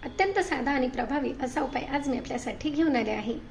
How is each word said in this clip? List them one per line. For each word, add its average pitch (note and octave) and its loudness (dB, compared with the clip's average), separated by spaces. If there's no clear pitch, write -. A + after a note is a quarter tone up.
अत्यंत G4 2
साधा C#4 2
आणि C4 2
प्रभावी B3+ 0
असा C4 0
उपाय B3+ -2
आज C#4 0
मी B3+ 2
आपल्यासाठी B3 -4
घेऊन D4 4
आले A3 2
आहे. G#3+ -2